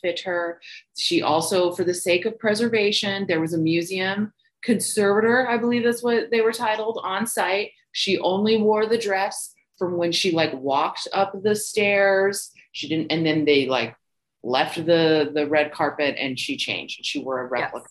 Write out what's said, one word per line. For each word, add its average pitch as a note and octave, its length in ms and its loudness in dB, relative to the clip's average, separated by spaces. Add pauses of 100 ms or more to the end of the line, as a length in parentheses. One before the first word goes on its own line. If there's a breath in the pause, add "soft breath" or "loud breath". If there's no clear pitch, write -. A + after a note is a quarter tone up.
fit F3 200 -4
her." F3 400 -4 (360 loud breath)
She E3+ 240 0
also, F3 520 2
for F3+ 100 -4
the F3 100 0
sake F3+ 320 0
of A3 140 -4
preservation, G#3 880 0
there E3 140 0
was E3 120 -2
a E3+ 40 -2
museum F#3 760 0 (320)
conservator, A3 840 2
I A#3 100 0
believe A#3+ 260 0
that's A#3 200 0
what A#3 280 0
they A3+ 100 2
were A3 120 4
titled, A3 500 -2
on F#3+ 240 -2
site. G3 440 -2 (200 soft breath)
She - 260 0
only G#3 400 2
wore G#3+ 280 4
the A3+ 120 2
dress G3+ 560 -4 (240)
from F3 200 -2
when E3+ 140 0
she, F3 200 0
like, D#3+ 220 2
walked C#3 600 -2
up G3 200 0 (100)
the G#3+ 120 2
stairs. G3+ 960 2 (200 soft breath)
She - 160 -10
didn't, D#3+ 240 -2
and D#3+ 140 0
then D#3 200 2
they, C#3 220 6
like, A#2+ 280 -2 (480)
left C3 320 0 (100)
the, D#3 480 4
the D3 140 0
red D3+ 260 0
carpet C#3+ 460 -2
and C3 200 -4
she C#3 180 -6
changed. - 480 -8
She D3 140 -4
wore B2+ 220 -4
a B2 60 -8
replica A#2+ 440 -6